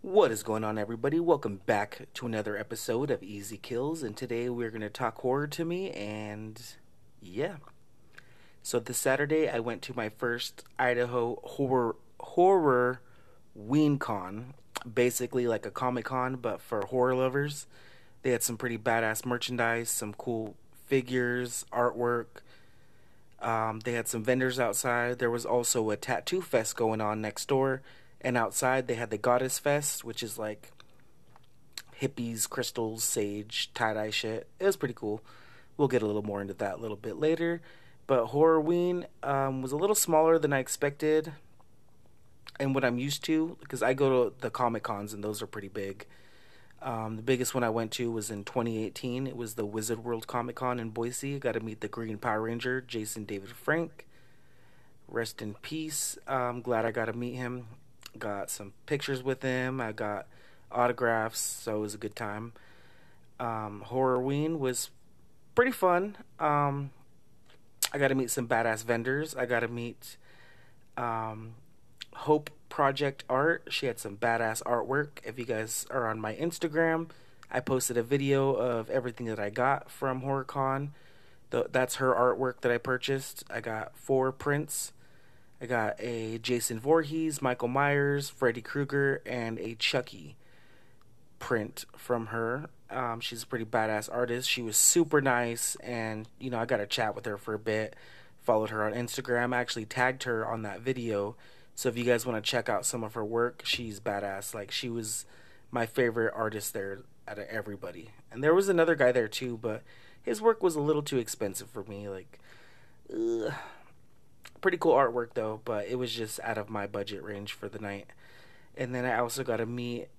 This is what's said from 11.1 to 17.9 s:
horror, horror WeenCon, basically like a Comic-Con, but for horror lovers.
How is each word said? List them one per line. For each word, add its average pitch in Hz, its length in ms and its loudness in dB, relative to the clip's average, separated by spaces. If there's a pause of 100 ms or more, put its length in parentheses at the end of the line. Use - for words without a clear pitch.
horror, 127 520 2 (240)
horror 143 800 6 (520)
WeenCon, 117 1000 0 (360)
basically 123 560 2
like 110 200 0
a 101 40 -6
Comic-Con, 127 680 -2
but 117 260 -4
for 104 240 -2
horror 127 280 4
lovers. 139 520 0 (560)